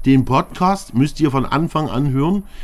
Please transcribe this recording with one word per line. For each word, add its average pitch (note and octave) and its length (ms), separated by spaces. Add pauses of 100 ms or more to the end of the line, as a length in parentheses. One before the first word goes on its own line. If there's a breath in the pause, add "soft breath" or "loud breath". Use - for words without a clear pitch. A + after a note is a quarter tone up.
den C3+ 200
Podcast, F3+ 680
müsst C3+ 280
ihr D3+ 100
von C3 160
Anfang D#3 420
an C#3 220
hören, D#3+ 320 (220 loud breath)